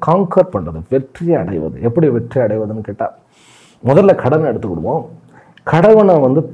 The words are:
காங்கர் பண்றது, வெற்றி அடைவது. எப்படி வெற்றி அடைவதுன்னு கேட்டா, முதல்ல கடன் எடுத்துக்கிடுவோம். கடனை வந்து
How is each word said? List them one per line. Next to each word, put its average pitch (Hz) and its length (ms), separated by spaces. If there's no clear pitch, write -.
காங்கர் 180 480
பண்றது, 80 280
வெற்றி 139 340
அடைவது. 82 340
எப்படி 156 200
வெற்றி 117 280
அடைவதுன்னு 107 440
கேட்டா, 104 180
முதல்ல 180 340
கடன் 151 280
எடுத்துக்கிடுவோம். 101 520
கடனை 196 440
வந்து 139 160